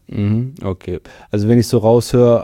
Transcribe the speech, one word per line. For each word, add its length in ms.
Mhm, 540
okay. 380
Also 180
wenn 100
ich 100
so 100
raushöre, 640